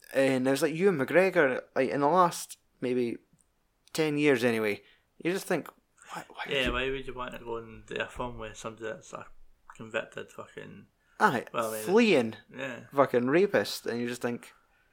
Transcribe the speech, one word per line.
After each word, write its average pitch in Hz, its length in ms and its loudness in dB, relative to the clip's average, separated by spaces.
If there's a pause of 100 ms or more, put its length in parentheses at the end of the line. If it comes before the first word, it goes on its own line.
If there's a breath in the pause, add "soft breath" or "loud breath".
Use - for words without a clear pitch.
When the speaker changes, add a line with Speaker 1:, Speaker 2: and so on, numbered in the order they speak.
(140)
Speaker 1:
and 131 340 2
it 135 40 4
was, 135 100 2
like, 156 140 0
Ewan 180 240 2
McGregor, 151 640 4 (140)
like, 131 140 2
in 123 120 -2
the 143 60 4
last 170 500 2 (240)
maybe 123 360 -2 (760)
ten 156 240 0
years 143 260 4
anyway. 110 380 0 (380 soft breath)
You 165 120 -2
just 185 140 -4
think, 160 240 -4 (420)
why, - 160 -14
why - 200 -14
would - 60 -6
Speaker 2:
Yeah, 135 120 0
Speaker 1:
you 123 80 0
Speaker 2:
why 127 160 -2
would 135 180 -8
you 127 60 -10
want 123 200 -10
to 120 60 -12
go 117 180 -10
and 110 280 -16
do 117 100 -12
a 113 120 -6
film 123 320 -10
with 107 180 -12
somebody 113 300 -12
that's - 260 -14
a 113 120 -14 (520)
convicted 113 560 -10
fucking 104 540 -18 (320)
Speaker 1:
Aye, 170 340 2
Speaker 2:
well, 113 160 -2
I 110 80 -6
mean, 107 80 -8
Speaker 1:
fleeing 170 500 4 (180)
Speaker 2:
yeah. 123 260 -10 (140)
Speaker 1:
fucking 127 340 4
rapist, 151 580 2
and 117 160 -4
you 120 80 -4
just 123 120 -8
think, 120 300 -6 (420)